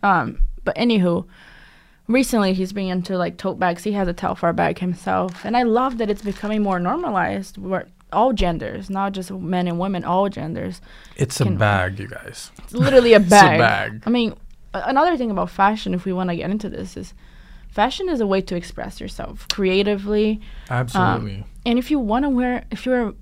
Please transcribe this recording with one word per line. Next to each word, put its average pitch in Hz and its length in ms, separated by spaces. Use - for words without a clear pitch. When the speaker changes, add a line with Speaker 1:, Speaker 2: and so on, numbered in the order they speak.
Speaker 1:
Um, 170 360
but - 140
anywho, 185 480
recently 226 460
he's 185 200
been 196 160
into, 185 280
like, 175 200
tote - 220
bags. 175 240
He 208 100
has 196 140
a 175 60
Telfar 175 420
bag 165 240
himself. 180 640
And 208 120
I 254 60
love 240 340
that 220 120
it's 208 120
becoming 208 400
more 190 180
normalized 196 760
where 190 300
all 233 200
genders, 185 560
not 196 240
just 190 180
men 180 360
and 170 120
women, 185 240
all 202 260
genders 180 500
Speaker 2:
It's 127 240
a - 40
Speaker 1:
can 98 120
Speaker 2:
bag, 95 420
you 95 80
guys. - 440
Speaker 1:
It's - 100
literally 247 400
a 214 40
Speaker 2:
<laughs> - 20
It's 190 80
a - 20
Speaker 1:
bag. 185 300
Speaker 2:
bag. 107 460
Speaker 1:
I 214 40
mean, 233 260
a-, 196 120
another 294 320
thing 240 140
about 180 180
fashion, 202 440
if 180 120
we 196 80
wanna 180 220
get 170 140
into 208 200
this, - 260
is - 180
fashion 262 380
is 294 140
a 208 60
way 196 120
to 190 160
express - 460
yourself - 480
creatively. 202 920
Um, 123 80
Speaker 2:
Absolutely. 120 680
Speaker 1:
and 240 120
if 254 140
you 302 80
wanna 247 300
wear, 247 420
if - 140
you're 247 240